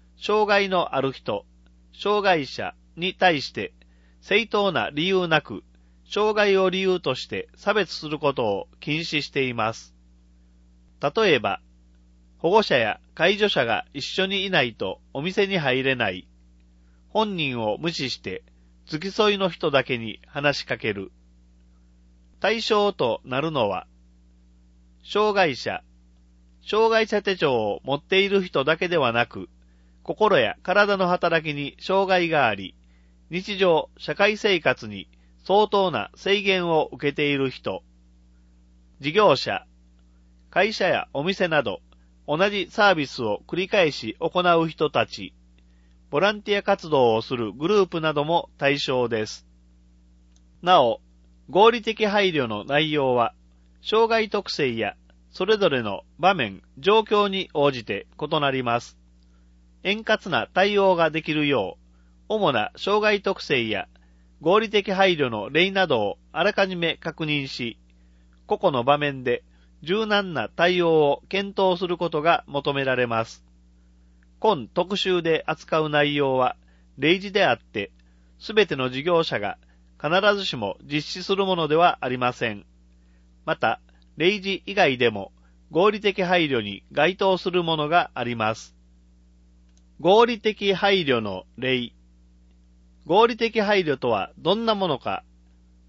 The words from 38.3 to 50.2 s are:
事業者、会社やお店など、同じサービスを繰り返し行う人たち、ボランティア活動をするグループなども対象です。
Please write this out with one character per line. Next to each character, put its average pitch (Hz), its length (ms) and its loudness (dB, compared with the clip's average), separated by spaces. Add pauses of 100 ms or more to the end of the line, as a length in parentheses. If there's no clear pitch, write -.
事 139 120 -4
業 185 240 6
者、 101 300 -6 (840)
会 208 240 0
社 202 120 -2
や 131 260 -2
お 139 120 -6
店 185 240 -2
な 156 140 2
ど、 101 180 -6 (480)
同 170 220 0
じ 202 200 -6
サ 202 180 4
ー 190 80 4
ビ 147 100 -2
ス - 160 -10
を 104 240 -2
繰 - 100 -10
り 180 120 -4
返 175 240 2
し - 260 -10
行 170 220 -2 (200)
う 165 80 0
人 151 220 -2
た 117 160 0
ち、 - 260 -14 (800)
ボ 139 80 -2
ラ 196 140 2
ン 208 100 -10
テ 208 100 -4
ィ 202 60 0
ア 196 60 -6
活 190 260 -2
動 127 240 4
を 113 80 0
す 131 140 -6
る 110 160 -4
グ 143 160 -6
ル 202 140 4
ー 185 40 2
プ 170 140 -6
な 156 140 -2
ど 147 100 0
も 165 340 -2
対 143 200 2
象 127 300 0
で 110 180 -2
す。 - 200 -16 (1120)